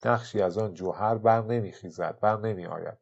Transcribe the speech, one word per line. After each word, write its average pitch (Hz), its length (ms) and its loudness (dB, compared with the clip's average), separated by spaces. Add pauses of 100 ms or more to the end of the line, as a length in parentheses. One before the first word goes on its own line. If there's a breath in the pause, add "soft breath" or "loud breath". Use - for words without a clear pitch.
نقشی 117 380 0
از 90 160 2
آن 107 160 -2
جوهر 95 400 0
بر 113 280 4
نمی‌خیزد، 98 800 -4
بر 107 160 4
نمی‌آید. 85 640 -6